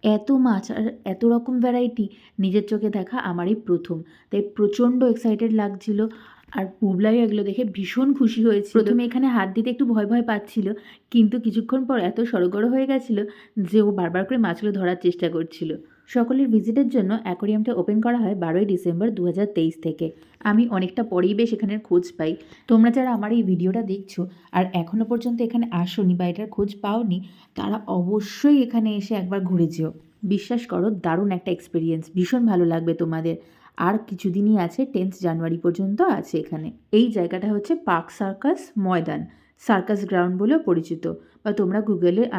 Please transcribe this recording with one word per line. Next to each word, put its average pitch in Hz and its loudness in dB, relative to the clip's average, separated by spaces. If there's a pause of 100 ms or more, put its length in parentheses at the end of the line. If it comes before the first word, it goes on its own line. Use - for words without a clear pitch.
(160)
এত 214 -4 (160)
মাছ 208 0 (120)
আর 220 -2 (280)
এত 190 -6 (120)
রকম 240 0
ভ্যারাইটি 240 0 (380)
নিজের 196 2
চোখে 214 -2
দেখা 196 -6 (140)
আমারই 175 0 (120)
প্রথম, 170 -2 (320)
তাই 202 -2 (140)
প্রচণ্ড 240 2 (140)
এক্সাইটেড 226 0 (100)
লাগছিল। 202 -4 (580)
আর 196 -2 (140)
পুবলাই 208 2
এগুলো 208 0
দেখে 240 -2 (140)
ভীষণ 233 -2 (120)
খুশি 226 2
হয়েছিল। 202 2
প্রথমে 226 4
এখানে 262 0
হাত 196 2
দিতে 226 0
একটু 247 0
ভয় 214 2
ভয় 240 2
পাচ্ছিল, 208 -2 (460)
কিন্তু 220 6 (100)
কিছুক্ষণ 226 -2
পর 262 2 (120)
এত - -6 (140)
সড়গড় 196 0
হয়ে 269 2
গেছিল 247 0 (520)
যে 208 6
ও - 4 (100)
বারবার 180 0
করে 262 0
মাছগুলো 196 -2
ধরার 180 0
চেষ্টা 175 0
করছিল। 160 -6 (440)
সকলের 262 2
ভিজিটের 226 2
জন্য 196 2 (140)
অ্যাকোরিয়ামটা 214 -2 (100)
ওপেন 208 0
করা 240 0
হয় 202 0
বারোই 170 2
ডিসেম্বর 175 0 (100)
দু 185 -4
হাজার 196 0
তেইশ 160 0 (100)
থেকে। 160 -4 (420)
আমি 220 6 (120)
অনেকটা 185 -2 (100)
পরেই 185 2
বেশ 233 2
এখানের 208 -4
খোঁজ 175 2 (120)
পাই। 160 -2 (380)
তোমরা 226 8
যারা 254 0
আমার 208 -4
এই 226 2
ভিডিওটা 185 0 (100)
দেখছো 196 -8 (360)
আর 185 2 (180)
এখনও 208 -2
পর্যন্ত 240 -2 (100)
এখানে 233 0 (160)
আসোনি 180 2
বা 180 0
এটার 208 -8
খোঁজ 208 -2 (140)
পাওনি, 208 -2 (400)
তারা 208 -4 (220)
অবশ্যই 208 2
এখানে 226 0 (100)
এসে 202 -4
একবার 185 -4 (100)
ঘুরে 170 2
যেও। 160 -4 (400)
বিশ্বাস 233 -2 (100)
করো, 185 0 (180)
দারুণ 180 0
একটা 180 -6
এক্সপিরিয়েন্স, 160 -4 (140)
ভীষণ 185 0 (100)
ভালো 175 4
লাগবে 165 0
তোমাদের। 160 -2 (520)
আর 202 2 (120)
কিছুদিনই 202 0 (100)
আছে, 170 -4 (120)
টেন্থ 185 -2 (120)
জানুয়ারি 165 -2
পর্যন্ত 190 0 (180)
আছে - -8
এখানে। 156 -8 (320)
এই 247 6
জায়গাটা 185 -2
হচ্ছে 208 -2 (140)
পার্ক 165 0 (120)
সার্কাস 208 -2 (260)
ময়দান, 165 -2 (440)
সার্কাস 202 0 (100)
গ্রাউন্ড 180 0
বলেও 269 4 (100)
পরিচিত, 165 -2 (400)
বা 214 -2
তোমরা 196 0 (100)
Google-এ 180 2 (160)